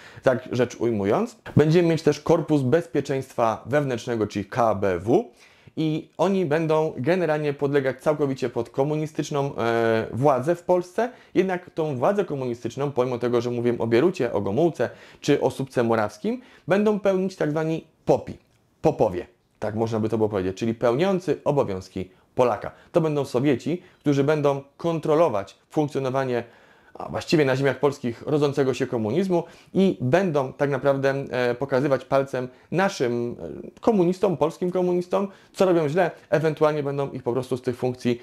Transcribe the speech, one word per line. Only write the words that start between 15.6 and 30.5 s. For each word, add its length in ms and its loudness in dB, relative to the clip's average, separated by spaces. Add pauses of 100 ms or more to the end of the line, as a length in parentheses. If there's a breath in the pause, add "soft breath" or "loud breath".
Morawskim, 580 0 (260 loud breath)
będą 320 2
pełnić 360 0
tak 160 -2
zwani 360 -4 (180)
popi, 320 0 (440)
popowie. 460 2 (320)
Tak 160 -6
można 240 0
by 100 0
to 80 0
było 120 2
powiedzieć, 280 -2
czyli 160 -2
pełniący 680 0
obowiązki 680 -4 (260 soft breath)
Polaka. 360 0 (200 loud breath)
To 100 2
będą 240 -2
Sowieci, 560 0 (180 loud breath)
którzy 240 2
będą 380 2 (160)
kontrolować 800 0 (120)
funkcjonowanie, 760 -2 (500 soft breath)
a 160 -12
właściwie 360 0
na 100 2
ziemiach 240 0
polskich, 460 -2
rodzącego 480 0
się 140 -2
komunizmu 560 -2 (300 loud breath)
i 280 2
będą 520 0